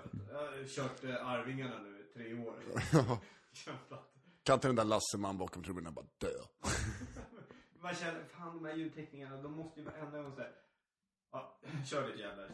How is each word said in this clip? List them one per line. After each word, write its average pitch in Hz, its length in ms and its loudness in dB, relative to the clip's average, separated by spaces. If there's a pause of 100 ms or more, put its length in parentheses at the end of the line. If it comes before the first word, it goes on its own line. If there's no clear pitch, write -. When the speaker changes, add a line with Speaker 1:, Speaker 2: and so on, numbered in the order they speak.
(300)
Speaker 1:
Jag 143 80 -6
har 135 300 -4
kört, - 360 -2
eh, 123 240 -2
Arvingarna 123 540 0
nu 101 180 -12
i - 140 -16
tre 113 200 -6 (120)
år. 107 80 -6 (200)
Speaker 2:
<laughs> - 180 2
Ja. 120 280 10 (320)
Speaker 1:
Kämpat. - 600 -12 (300)
Speaker 2:
Kan 135 120 10
inte 131 140 8
den 127 80 8
där 110 80 10
Lasseman 101 540 4
bakom 90 260 -2
trummorna 87 260 -4
bara 71 160 -8 (120)
dö? 82 140 0 (300)
Speaker 1:
<laughs> - 1200 -4
Man 175 120 -2
känner, 165 300 -2
fan, 170 320 -10
de 160 120 -6
här 156 80 -2
ljudteknikerna, 139 680 -6
de 147 100 -6
måste 160 280 -8
ju 147 60 -8
varenda 147 360 -6
gång 139 120 -6
så 135 60 -6
här, 120 120 -6 (800)
"Ja, - 280 -8 (120)
<clears throat> 139 140 -2
kör 143 220 2
ditt - 120 -6
jävla - 220 -8 (120)